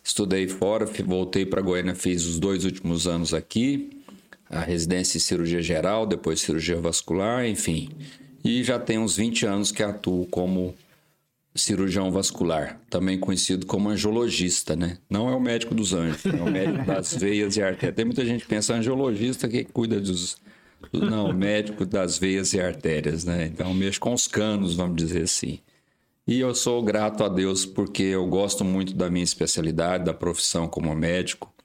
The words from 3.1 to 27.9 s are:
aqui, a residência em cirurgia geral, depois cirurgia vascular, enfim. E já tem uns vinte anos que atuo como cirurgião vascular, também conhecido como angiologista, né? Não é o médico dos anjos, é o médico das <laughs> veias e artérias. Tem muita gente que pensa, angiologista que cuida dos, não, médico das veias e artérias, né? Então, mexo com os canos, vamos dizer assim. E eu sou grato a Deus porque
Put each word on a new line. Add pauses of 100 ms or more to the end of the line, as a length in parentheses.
aqui, (600)
a
residência
em
cirurgia
geral,
depois
cirurgia
vascular,
enfim. (560)
E
já
tem
uns
vinte
anos
que
atuo
como (840)
cirurgião
vascular, (100)
também
conhecido
como
angiologista,
né? (100)
Não
é
o
médico
dos
anjos,
é
o
médico
das
<laughs>
veias
e
artérias.
Tem
muita
gente
que
pensa,
angiologista
que
cuida
dos, (560)
não,
médico
das
veias
e
artérias,
né?
Então,
mexo
com
os
canos,
vamos
dizer
assim. (680)
E
eu
sou
grato
a
Deus
porque